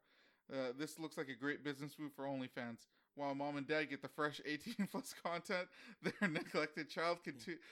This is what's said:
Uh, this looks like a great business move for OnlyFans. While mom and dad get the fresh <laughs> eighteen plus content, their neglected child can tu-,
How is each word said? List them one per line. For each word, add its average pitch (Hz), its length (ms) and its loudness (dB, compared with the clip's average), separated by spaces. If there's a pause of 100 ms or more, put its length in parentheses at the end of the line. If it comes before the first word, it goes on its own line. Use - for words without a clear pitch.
(520)
Uh, 131 260 2
this 151 200 -2
looks 156 180 -4
like 151 120 0
a 135 60 -4
great 123 300 0
business 139 340 -2
move 147 160 -4
for 139 120 -4
OnlyFans. 127 600 -2 (280)
While 143 200 0
mom 143 220 2
and 139 100 0
dad 151 240 4
get 135 120 -2
the 139 60 -6
fresh 151 340 2
<laughs> - 40 -14
eighteen 165 440 0
plus - 240 -2 (100)
content, 180 440 0 (340)
their 180 260 2
neglected 156 600 0
child 170 360 2
can 143 140 -4
tu-, 156 200 -4 (120)